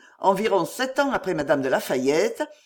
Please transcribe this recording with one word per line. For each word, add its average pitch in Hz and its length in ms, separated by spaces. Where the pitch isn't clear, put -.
environ 196 460
sept 254 340
ans 277 140
après 185 220
madame 151 280
de 135 60
La 135 140
Fayette, 147 600